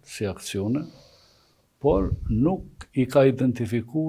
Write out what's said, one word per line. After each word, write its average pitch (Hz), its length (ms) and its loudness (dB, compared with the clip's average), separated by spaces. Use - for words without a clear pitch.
si - 160 -10
akcione, 104 640 -4
por 180 300 2
nuk 135 540 -2
i 131 160 2
ka 139 160 6
identifiku 120 800 0